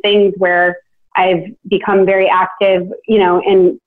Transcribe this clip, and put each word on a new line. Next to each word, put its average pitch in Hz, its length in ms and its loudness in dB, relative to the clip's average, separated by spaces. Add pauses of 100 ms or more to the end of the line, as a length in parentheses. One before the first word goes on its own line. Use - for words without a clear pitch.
things 202 360 2
where 180 420 0 (360)
I've 185 300 0 (220)
become 196 400 0
very 190 200 0
active, 185 640 -2 (160)
you 214 120 2
know, 180 260 2
in 190 420 2